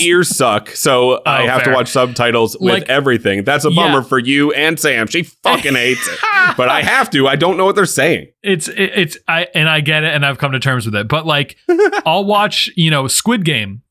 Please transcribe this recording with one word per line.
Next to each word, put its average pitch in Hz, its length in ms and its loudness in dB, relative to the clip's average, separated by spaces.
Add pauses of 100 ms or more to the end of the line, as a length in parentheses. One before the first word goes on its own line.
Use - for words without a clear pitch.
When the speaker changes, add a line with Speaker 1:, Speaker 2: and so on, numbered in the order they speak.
Speaker 1:
ears 175 340 2
suck, 107 340 0
so 127 560 2
I 123 180 0
Speaker 2:
Oh, 117 40 0
Speaker 1:
have 127 160 0
Speaker 2:
fair. 120 100 0
Speaker 1:
to 127 40 2
watch 123 120 -2
subtitles 120 680 0
with 92 140 2
Speaker 2:
Like, 95 160 -2
Speaker 1:
everything. 120 540 0
That's 139 220 0
a 151 60 2
Speaker 2:
yeah. 165 40 2
Speaker 1:
bummer 143 280 2
for 131 160 0
you 143 340 0
and 156 260 0
Sam. 117 280 0
She 170 160 -4
fucking 143 520 -2
hates 123 320 0
it, - 120 -10 (180)
Speaker 2:
<laughs> 359 200 2
Speaker 1:
but - 120 2
I 151 120 0
have 240 300 0
to. 135 160 2
I 135 80 2
don't 170 220 0
know 190 80 2
what 196 100 2
they're 196 100 2
saying. 131 420 0 (140)
Speaker 2:
It's, 185 260 -2
it, 196 280 -2
it's, 175 220 -2 (100)
I, 170 260 -2
and 160 160 0
I 156 120 2
get 156 220 0
it, 156 100 -2
and 143 120 0
I've 139 120 -2
come 139 160 -4
to 127 60 -2
terms 127 260 -2
with 107 100 -4
it. 104 120 -2
But, 156 180 -4
like, 143 320 -2 (100)
Speaker 1:
<laughs> 392 380 2
Speaker 2:
I'll 196 200 2
watch, 202 500 0
you 165 160 2
know, 139 160 0
Squid 214 380 0
Game 110 460 -4